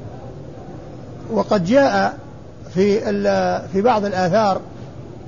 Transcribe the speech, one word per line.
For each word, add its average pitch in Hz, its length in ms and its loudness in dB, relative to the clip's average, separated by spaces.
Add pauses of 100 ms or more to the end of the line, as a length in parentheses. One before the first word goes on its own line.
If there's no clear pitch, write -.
(1300)
وقد 202 340 2
جاء 202 480 4 (600)
في 202 360 4
ال-، 190 640 0
في 190 80 2
بعض 220 240 4
الآثار 190 560 2 (640)